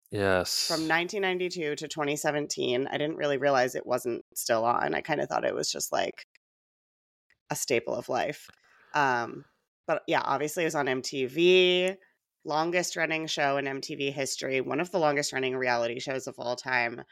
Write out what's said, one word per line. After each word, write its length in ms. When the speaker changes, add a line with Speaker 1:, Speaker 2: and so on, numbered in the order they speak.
Speaker 1:
Yes. 560
Speaker 2:
From 200
nineteen 360
ninety-two 540
to 100
twenty 280
seventeen. 720
I 100
didn't 200
really 200
realize 380
it 100
wasn't 400
still 300
on. 300
I 60
kinda 260
thought 180
it 100
was 160
just, 200
like, 360
a 60
staple 400
of 140
life. 400
Um, 520
but 200
yeah, 160
obviously 400
it 40
was 80
on 120
M 140
T 240
V. 680
Longest 500
running 320
show 300
in 100
M 140
T 140
V 160
history. 500
One 180
of 120
the 80
longest 340
running 240
reality 420
shows 280
of 120
all 160
time. 560